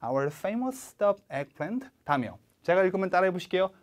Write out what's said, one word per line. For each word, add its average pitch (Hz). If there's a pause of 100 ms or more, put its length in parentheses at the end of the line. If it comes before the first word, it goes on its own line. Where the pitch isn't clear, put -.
Our 135
famous 226
stuffed -
eggplant. 156 (160)
다음이요. 127 (240)
제가 180
읽으면 190
따라해 185
보실게요. 180 (120)